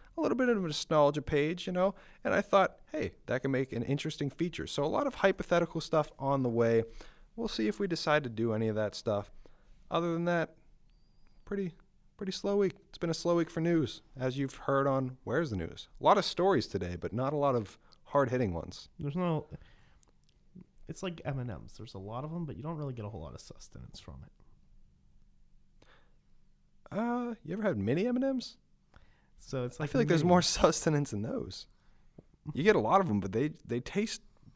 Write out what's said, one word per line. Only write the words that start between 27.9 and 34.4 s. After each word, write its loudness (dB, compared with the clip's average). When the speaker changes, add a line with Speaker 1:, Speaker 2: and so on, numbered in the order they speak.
Speaker 1:
M 0
and 0
M's? -2
Speaker 2:
So -6
it's -8
Speaker 1:
I -2
Speaker 2:
like -4
Speaker 1:
feel 2
like 4
there's 6
Speaker 2:
mini. 4
Speaker 1:
more 8
<laughs> 0
sustenance 4
in -4
those. -6
You -2
get 6
a 4
lot 6
of 2
'em, 4
but -4
they, 2
they -2
taste -4